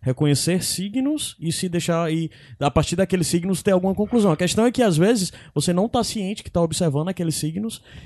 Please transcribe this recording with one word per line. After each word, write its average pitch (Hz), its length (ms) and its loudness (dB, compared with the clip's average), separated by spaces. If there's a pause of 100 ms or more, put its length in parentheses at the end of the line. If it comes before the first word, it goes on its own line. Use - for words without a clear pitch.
reconhecer 147 600 0
signos 262 760 -4
e 160 100 -4
se - 180 -4
deixar, 170 440 0
e 160 180 -2 (300)
a 139 100 2
partir - 260 2
daqueles 180 300 0
signos 175 360 0
ter - 100 2
alguma 185 220 2
conclusão. 208 360 2
A 151 60 2
questão 196 300 2
é 247 40 4
que, 247 120 0
às 185 160 4
vezes, 190 340 2 (220)
você 151 180 0
não 185 160 2
tá 233 160 0
ciente 202 400 -6
que - 60 -14
tá 175 100 0
observando 160 480 0
aqueles 170 260 -4
signos 190 480 -6 (240)